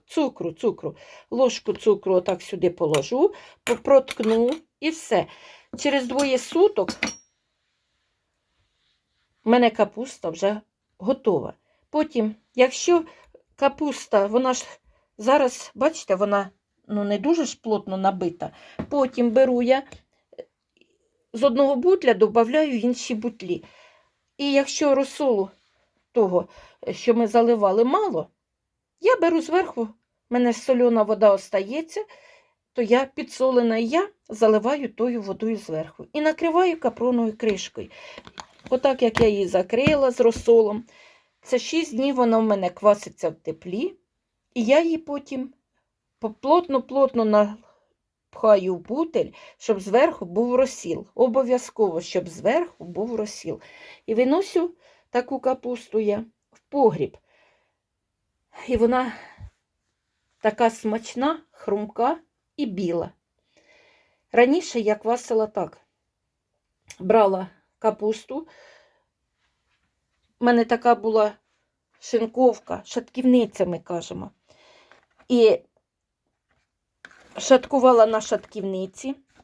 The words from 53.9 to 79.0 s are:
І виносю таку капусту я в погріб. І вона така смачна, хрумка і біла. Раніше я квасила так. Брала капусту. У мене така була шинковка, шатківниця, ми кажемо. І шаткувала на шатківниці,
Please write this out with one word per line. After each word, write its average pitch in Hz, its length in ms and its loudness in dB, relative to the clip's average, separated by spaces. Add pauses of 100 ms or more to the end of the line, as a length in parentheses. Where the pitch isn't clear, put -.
І 220 100 -4
виносю 330 600 0 (340)
таку 254 300 -4
капусту 247 600 -4
я 208 260 -2 (260)
в - 80 -20 (100)
погріб. 214 480 0 (1500)
І 247 100 0
вона 240 360 2 (1300)
така 220 300 0
смачна, 233 800 -6
хрумка 220 680 -4 (380)
і 294 80 -4
біла. 175 460 -6 (1200)
Раніше 254 480 2
я 214 160 0
квасила 220 520 -4
так. 180 300 -8 (1200)
Брала 190 480 2 (320)
капусту. 220 680 -4 (1900)
У 247 60 -2
мене 240 200 4
така 240 300 2
була 214 380 0 (680)
шинковка, 226 880 0
шатківниця, 247 800 0
ми 170 140 -6
кажемо. 180 520 -10 (960)
І 226 320 4 (1800)
шаткувала 254 680 4
на 220 160 -2
шатківниці, 196 960 -8 (280)